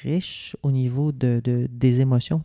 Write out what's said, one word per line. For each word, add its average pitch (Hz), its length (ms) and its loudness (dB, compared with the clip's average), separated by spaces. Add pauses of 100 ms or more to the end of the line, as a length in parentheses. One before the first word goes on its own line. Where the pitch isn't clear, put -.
riche - 600 -6
au 143 80 0
niveau 131 420 0
de, 123 280 0
de, 123 300 0
des 123 300 4
émotions. 135 440 2